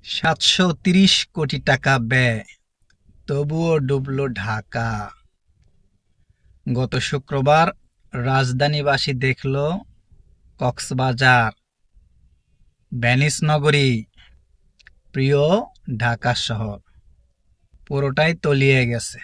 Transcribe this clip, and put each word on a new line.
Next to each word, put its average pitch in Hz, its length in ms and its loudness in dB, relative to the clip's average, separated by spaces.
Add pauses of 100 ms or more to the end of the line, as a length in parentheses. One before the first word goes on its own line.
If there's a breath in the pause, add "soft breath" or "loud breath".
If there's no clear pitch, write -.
সাতশো - 680 0
তিরিশ 185 400 4 (200)
কোটি 151 260 -4
টাকা 135 400 2
ব্যয়, 117 420 0 (840)
তবুও 156 540 -2
ডুবল 135 380 -2 (160)
ঢাকা। 110 560 -6 (1800)
গত 127 280 -2
শুক্রবার 143 720 2 (460)
রাজধানীবাসী 135 1000 0
দেখল 135 420 -2 (1040)
কক্সবাজার, 127 920 0 (1400)
ভেনিস 127 520 0
নগরী, 147 460 2 (1200 soft breath)
প্রিয় 139 320 2 (560)
ঢাকা 120 380 -2
শহর, 107 440 -6 (1040)
পুরোটাই 143 520 0
তলিয়ে 135 520 2
গেছে। 117 360 -6